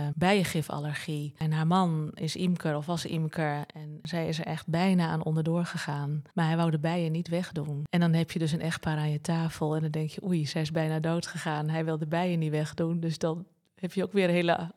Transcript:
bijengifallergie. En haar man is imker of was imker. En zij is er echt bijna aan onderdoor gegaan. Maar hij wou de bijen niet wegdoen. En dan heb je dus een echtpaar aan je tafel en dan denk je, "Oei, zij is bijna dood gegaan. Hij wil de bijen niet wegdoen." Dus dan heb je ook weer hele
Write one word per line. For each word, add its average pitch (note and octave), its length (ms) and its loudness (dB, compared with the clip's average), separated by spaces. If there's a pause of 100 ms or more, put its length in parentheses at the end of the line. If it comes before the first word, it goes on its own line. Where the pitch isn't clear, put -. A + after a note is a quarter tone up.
(160)
bijengifallergie. D3+ 1200 0
En D#3 140 0
haar D#3 160 2
man E3 460 2
is - 220 -4
imker E3+ 400 0
of D3 100 -2
was E3+ 200 -2
imker. D3+ 580 -2 (100)
En D3+ 280 -12
zij D#3+ 260 -4
is D#3+ 120 -2
er - 60 -4
echt D#3+ 220 -6
bijna F3 400 4
aan D#3+ 160 -2
onderdoor D#3+ 420 2
gegaan. D3 560 -4 (120)
Maar E3+ 120 0
hij E3 120 2
wou E3+ 140 2
de D#3 80 0
bijen E3 320 0
niet E3+ 160 -2
wegdoen. D3+ 640 -4
En F3 100 2
dan E3+ 140 6
heb E3 180 2
je F3+ 80 -2
dus D#3+ 120 2
een E3 100 -2
echtpaar D#3+ 360 -2
aan D3+ 140 0
je D3+ 100 -2
tafel D#3+ 540 0
en D#3+ 60 2
dan D#3 100 0
denk D#3 180 -2
je, - 160 -10
"Oei, F3 200 2
zij D#3+ 160 -2
is D#3 100 -2
bijna D#3+ 280 0
dood E3 280 0
gegaan. D#3 420 -2
Hij D#3+ 160 0
wil D#3+ 120 0
de D#3 100 -4
bijen E3+ 320 0
niet D#3 120 2
wegdoen." E3 480 0
Dus E3 180 -2
dan E3+ 280 -2 (300)
heb F3+ 180 -6
je F#3 100 0
ook F#3 100 -4
weer F#3+ 160 4
hele E3+ 480 2